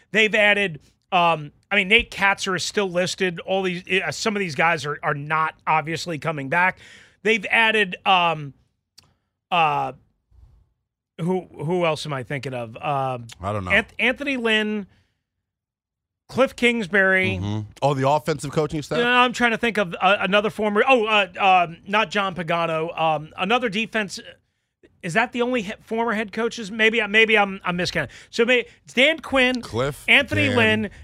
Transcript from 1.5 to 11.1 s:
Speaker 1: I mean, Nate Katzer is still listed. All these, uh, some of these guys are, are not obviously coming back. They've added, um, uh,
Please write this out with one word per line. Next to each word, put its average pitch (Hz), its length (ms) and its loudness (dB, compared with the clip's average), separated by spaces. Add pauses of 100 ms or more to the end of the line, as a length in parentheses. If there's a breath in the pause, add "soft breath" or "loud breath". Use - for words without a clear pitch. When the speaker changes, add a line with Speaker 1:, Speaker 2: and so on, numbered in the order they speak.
Speaker 1:
I 196 60 0
mean, 202 100 2
Nate 226 240 2
Katzer 196 460 0
is 160 80 -6
still 202 260 -2
listed. 175 480 -2
All 190 240 -2
these, 185 260 -4
uh, 185 220 0
some 214 240 -4
of 202 60 -4
these 170 160 -6
guys 165 300 2
are, 147 180 -6
are 151 100 0
not 156 400 -2 (140)
obviously 156 500 -2
coming 147 300 -6
back. 180 320 0 (420 loud breath)
They've 208 260 0
added, 214 460 2 (100)
um, 165 500 2 (960)
uh, 147 400 0 (1300)